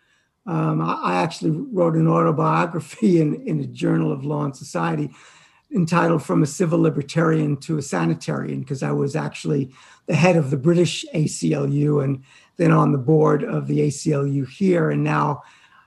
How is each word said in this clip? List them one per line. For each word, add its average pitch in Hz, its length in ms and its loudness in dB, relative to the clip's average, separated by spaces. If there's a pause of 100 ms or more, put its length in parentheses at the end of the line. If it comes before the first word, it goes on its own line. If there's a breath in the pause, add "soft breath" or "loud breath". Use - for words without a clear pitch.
(480)
Um, 156 340 0
I, 165 120 -2
I 180 280 -2
actually 165 300 -2
wrote 180 420 0
an 160 140 2
autobiography 165 1120 2
in, 156 260 -2
in 156 120 -2
a 131 80 -6
Journal 165 440 -2
of 139 140 -6
Law 147 180 -4
and 139 120 -6
Society 165 560 -4 (600 soft breath)
entitled 170 520 2
From 170 180 0
a 147 60 2
Civil 165 320 0
Libertarian 156 800 0
to 156 200 -6
a 143 60 -4
Sanitarian, 156 800 -4
'cause 135 180 -6
I 147 100 -4
was 143 240 -2
actually 143 560 -4 (360 loud breath)
the 165 80 0
head 165 220 6
of 135 120 0
the 147 80 0
British 170 560 2
A 156 140 0
C 160 260 -2
L 143 160 -2
U 147 300 2
and 139 240 -2 (340 soft breath)
then 165 140 4
on 156 200 4
the 143 60 2
board 151 460 4
of 147 240 -4
the 147 140 0
A 147 100 2
C 156 220 -2
L 139 120 0
U 139 200 -2
here. 170 440 2
And 147 140 0
now 147 400 0 (440 soft breath)